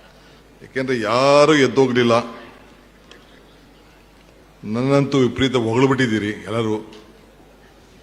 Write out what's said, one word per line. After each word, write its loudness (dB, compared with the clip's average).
ಯಾಕೆಂದ್ರೆ -6
ಯಾರು 4
ಎದ್ದೋಗ್ಲಿಲ್ಲ. 2
ನನ್ನಂತೂ 0
ವಿಪರೀತ 0
ಹೊಗಳ್ಬಿಟ್ಟಿದ್ದೀರಿ 0
ಎಲ್ಲರೂ. -6